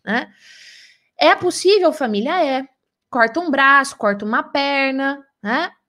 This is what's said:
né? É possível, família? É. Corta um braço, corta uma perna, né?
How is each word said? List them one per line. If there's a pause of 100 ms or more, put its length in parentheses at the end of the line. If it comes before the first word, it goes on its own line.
né? (880)
É
possível,
família?
É. (460)
Corta
um
braço,
corta
uma
perna, (160)
né? (180)